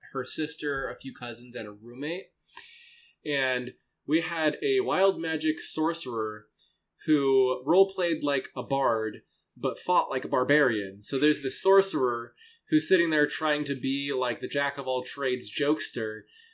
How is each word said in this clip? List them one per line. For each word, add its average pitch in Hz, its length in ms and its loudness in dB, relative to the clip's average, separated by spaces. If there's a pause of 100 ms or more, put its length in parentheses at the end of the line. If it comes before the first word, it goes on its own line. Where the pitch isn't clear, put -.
(140)
her 127 120 -4
sister, 143 640 -4
a 120 60 -10
few 131 180 -12
cousins, 120 420 -12
and 113 120 -6
a 104 40 -12
roommate. 127 540 -8 (1000)
And 131 480 -2 (340)
we 160 140 2
had 160 420 -2
a 135 160 2
wild 160 420 2
magic 156 400 -2
sorcerer 117 840 -2 (600)
who 135 600 4
roleplayed 175 560 2
like 143 320 -2
a - 80 -6
bard, 113 540 0 (380)
but 120 240 -4
fought 180 300 2
like 131 160 -4
a - 40 -10
barbarian. 120 760 2
So 135 160 -2
there's 147 240 4
this 131 180 -2
sorcerer 135 720 4 (360)
who's 151 180 4
sitting 170 240 4
there 151 160 4
trying 151 360 -2
to 139 120 -4
be, 139 380 -4
like, 123 280 -2
the 127 60 -6
jack-of-all-trades 131 1040 -2
jokester 131 720 -2 (320)